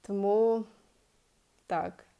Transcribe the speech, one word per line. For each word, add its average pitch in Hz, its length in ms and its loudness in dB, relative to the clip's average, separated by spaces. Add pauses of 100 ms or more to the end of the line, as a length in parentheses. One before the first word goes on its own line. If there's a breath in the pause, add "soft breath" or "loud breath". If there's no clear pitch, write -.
Тому 214 580 2 (1000 loud breath)
так. 175 380 -6 (140)